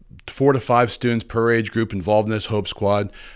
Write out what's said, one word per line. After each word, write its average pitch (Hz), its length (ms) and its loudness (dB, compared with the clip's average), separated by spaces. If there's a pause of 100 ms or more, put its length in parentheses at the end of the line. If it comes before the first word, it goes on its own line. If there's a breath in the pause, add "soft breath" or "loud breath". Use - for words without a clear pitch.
(260)
four 139 260 2
to 131 80 2
five 120 300 2
students 117 340 -2
per 117 280 0
age 113 180 0
group 113 220 -2
involved 104 340 0
in 110 80 -2
this 107 120 -4
Hope 104 200 -2
Squad. 104 460 -2 (240 loud breath)